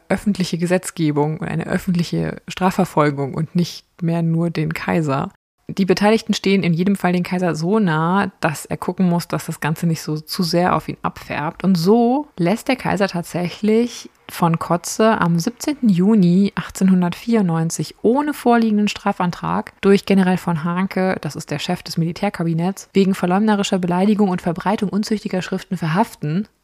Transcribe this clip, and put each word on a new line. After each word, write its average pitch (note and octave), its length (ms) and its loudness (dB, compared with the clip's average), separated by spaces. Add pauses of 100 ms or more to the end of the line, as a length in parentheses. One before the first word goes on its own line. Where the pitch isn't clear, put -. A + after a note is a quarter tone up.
öffentliche F#3 500 -2
Gesetzgebung D#3+ 800 0
und - 80 -6
eine D#3 180 -4
öffentliche E3+ 840 -2
Strafverfolgung D3+ 840 0
und D#3 220 -4
nicht - 300 -2 (160)
mehr E3+ 200 0
nur E3 280 0
den D#3+ 240 -2
Kaiser. E3 580 -2 (380)
Die - 140 -2
Beteiligten G3+ 500 2
stehen G3 300 2
in E3+ 100 2
jedem F#3 220 2
Fall F3+ 160 0
den F3+ 120 0
Kaiser F3+ 300 -2
so E3+ 260 0
nah, F#3 600 2
dass D3+ 260 -2
er E3 120 -8
gucken F#3 320 0
muss, E3+ 180 0
dass - 200 -6
das E3 120 -8
Ganze D#3+ 260 -4
nicht E3 160 0
so D3+ 160 -6
zu - 240 -6
sehr F3 320 0
auf - 140 -2
ihn D3+ 140 -8
abfärbt. - 640 -6
Und F#3+ 100 4
so A#3 520 2 (100)
lässt F3+ 320 -2
der B3+ 80 0
Kaiser F#3+ 320 -2
tatsächlich G#3 1000 -2 (200)
von E3 300 0
Kotze A3 600 0
am E3+ 200 2
siebzehnten B3 500 -2
Juni F#3+ 640 4
achtzehnhundertvierundneunzig F3 1500 0
ohne C#4 320 2
vorliegenden A3+ 540 2
Strafantrag F3+ 920 -4
durch G3 240 4
General F#3 320 4
von E3 260 -2
Hanke, F#3 560 -2
das - 160 -8
ist - 160 -8
der D3 80 -4
Chef - 240 -4
des - 140 -10
Militärkabinetts, E3+ 960 -2
wegen G3 200 4
verleumderischer G3 640 0
Beleidigung F#3 500 2
und F3+ 120 -2
Verbreitung F3+ 460 -2
unzüchtiger G3+ 540 -2
Schriften - 340 -6
verhaften E3 720 -2 (160)